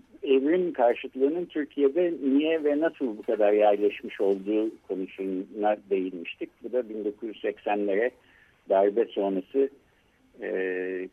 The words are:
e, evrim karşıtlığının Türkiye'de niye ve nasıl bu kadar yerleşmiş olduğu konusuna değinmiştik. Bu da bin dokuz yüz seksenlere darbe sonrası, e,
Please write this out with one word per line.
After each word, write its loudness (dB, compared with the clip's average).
e, -4
evrim 2
karşıtlığının 0
Türkiye'de 0
niye 2
ve 2
nasıl -2
bu -14
kadar 2
yerleşmiş 2
olduğu 0
konusuna -4
değinmiştik. -4
Bu -10
da -2
bin -8
dokuz -6
yüz -14
seksenlere -2
darbe 4
sonrası, -2
e, -4